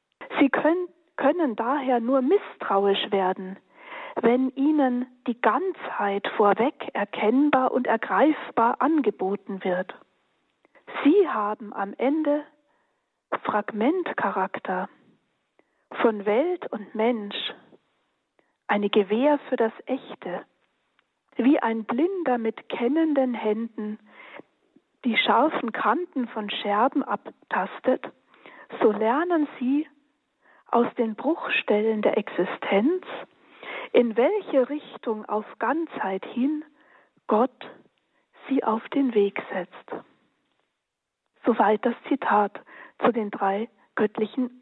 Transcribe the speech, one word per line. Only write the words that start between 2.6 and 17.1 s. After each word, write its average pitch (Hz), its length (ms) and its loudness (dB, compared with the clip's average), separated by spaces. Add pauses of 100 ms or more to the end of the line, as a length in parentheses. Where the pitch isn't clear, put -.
werden, 190 460 -2 (640)
wenn 254 300 4
ihnen 269 540 2 (220)
die 233 120 -4
Ganzheit 220 960 -2
vorweg 214 580 2
erkennbar 262 800 2
und 254 160 -2
ergreifbar 233 920 2
angeboten 202 800 0
wird. 185 300 -2 (1120)
Sie 339 240 6
haben 214 460 -4
am 196 240 -6
Ende 294 460 0 (1000)
Fragmentcharakter 208 1500 -2 (1120)
von 208 240 0
Welt 294 460 0
und 208 240 -10
Mensch, 214 580 -2 (1120)